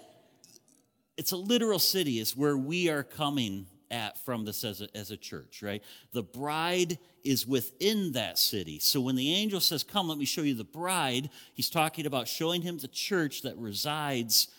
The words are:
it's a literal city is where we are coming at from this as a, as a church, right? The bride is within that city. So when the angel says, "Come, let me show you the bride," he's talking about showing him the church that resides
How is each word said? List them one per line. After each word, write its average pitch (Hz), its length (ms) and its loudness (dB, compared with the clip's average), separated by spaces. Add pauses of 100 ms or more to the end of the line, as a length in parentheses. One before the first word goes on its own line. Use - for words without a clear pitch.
(1160)
it's 156 140 -2
a 185 60 -2
literal 208 420 4
city 147 400 4
is 110 180 -2
where 143 200 4
we 165 320 2
are 147 140 0
coming 117 640 -2 (240)
at 113 320 -6
from 113 220 -4
this 107 180 -6
as 104 180 -6
a, 104 140 -10
as 104 140 -10
a 104 80 -8
church, - 460 -14
right? 104 180 -4 (320)
The 123 80 -2
bride 160 760 0 (240)
is 127 240 2
within 180 640 0
that 107 260 -2
city. 80 400 0
So 135 240 2
when 131 140 0
the 139 180 2
angel 202 260 2
says, - 240 2
"Come, 196 240 0
let 156 120 -4
me 139 60 0
show 160 180 -2
you 143 100 2
the 110 100 -4
bride," 151 680 0 (240)
he's 135 160 -2
talking 156 340 0
about 131 220 -2
showing 170 340 0
him 170 160 -6
the 135 100 -8
church - 540 -2
that 113 160 -6
resides 120 1000 0